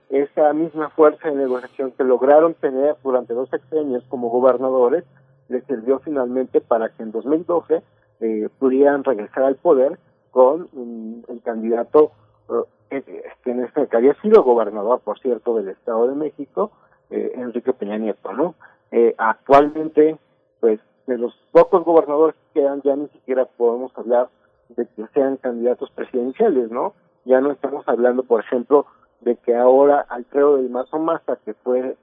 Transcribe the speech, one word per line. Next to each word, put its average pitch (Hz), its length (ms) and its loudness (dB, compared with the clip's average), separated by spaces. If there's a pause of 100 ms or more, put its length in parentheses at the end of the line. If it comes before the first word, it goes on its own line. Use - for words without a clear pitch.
esa 147 440 0
misma 156 380 -6
fuerza 151 380 2
de 147 80 -4
negociación 127 560 -6
que 135 120 -4
lograron 143 500 4
tener 143 500 -2
durante 127 280 -2
dos 127 160 -6
sexenios 147 600 -6
como 123 200 -6
gobernadores 127 760 0 (440)
les 123 160 -8
sirvió 131 360 -4
finalmente 131 600 -4
para 113 300 -2
que - 120 -18
en 110 100 -12
dos 110 120 -8
mil 160 220 -4
doce, 165 360 -2 (380)
eh, 110 280 -4 (100)
pudieran 139 460 2
regresar 117 400 -4
al 139 120 0
poder 151 420 2 (320)
con, 135 420 2
mm, 117 560 -12
el 117 140 -14
candidato, 117 680 0 (800)
eh, 135 160 -8
eh, 87 160 -16 (200)
que 127 80 -6
en 123 140 -4
este, 123 220 -4
que - 100 -2
había 127 240 4
sido 214 220 6
gobernador, 113 580 0
por 104 200 -8
cierto, 120 340 -2
del 101 140 -4
Estado 113 400 -2
de 135 60 -4
México, 151 580 -6 (380)
eh, 107 260 -6
Enrique 120 360 -6
Peña 104 240 -8
Nieto, 107 360 -6
¿no? 160 220 -4 (360)
Eh, 117 260 2
actualmente, 151 1040 2 (420)
pues, 110 180 2 (280)
de 127 100 -4
los 117 180 -6 (180)
pocos 170 320 4
gobernadores 156 520 2
que - 240 -6
quedan, 139 220 -2
ya 139 140 0
ni 143 120 -8
siquiera 127 380 -4
podemos 120 500 -2
hablar 120 320 0 (400)
de 120 180 -6
que 107 280 -14
sean 135 240 0
candidatos 120 520 -4
presidenciales, 127 800 -2
¿no? 147 220 -6 (320)
Ya 127 160 4
no 143 100 0
estamos 139 380 -8
hablando, 123 360 0
por 117 160 0
ejemplo, 131 460 0 (340)
de 120 160 -2
que - 180 -2
ahora 135 460 6
Alfredo 139 560 0
del 127 140 -4
Mazo 127 280 -8
Maza, 156 460 -4
que 107 100 -12
fue, 127 480 -4